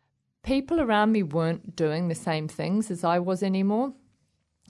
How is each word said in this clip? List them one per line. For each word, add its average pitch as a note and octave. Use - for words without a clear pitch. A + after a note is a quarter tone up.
people C4+
around A3
me G#3+
weren't D#3+
doing E3
the D#3+
same D#3
things F#3+
as F3
I F3
was F#3
anymore. G3+